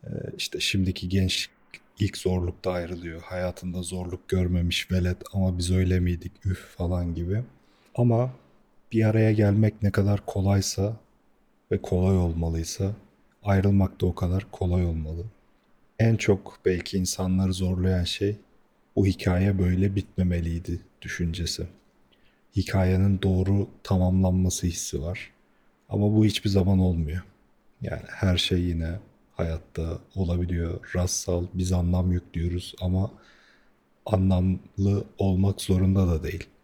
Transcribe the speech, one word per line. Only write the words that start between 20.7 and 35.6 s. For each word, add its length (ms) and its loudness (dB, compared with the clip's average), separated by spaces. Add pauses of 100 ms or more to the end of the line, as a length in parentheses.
düşüncesi. 680 -6 (880)
Hikayenin 680 2
doğru 480 2 (140)
tamamlanması 840 2
hissi 340 -4
var. 300 -8 (580)
Ama 260 2
bu 100 6
hiçbir 240 0
zaman 300 4
olmuyor. 420 0 (600)
Yani 260 -8
her 300 0
şey 240 2
yine 380 -2 (340)
hayatta 680 -6 (160)
olabiliyor. 640 -2 (160)
Rastsal 580 -2
biz 180 -2
anlam 400 2
yüklüyoruz 720 -4
ama 300 0 (960)
anlamlı 1000 0 (120)
olmak 440 0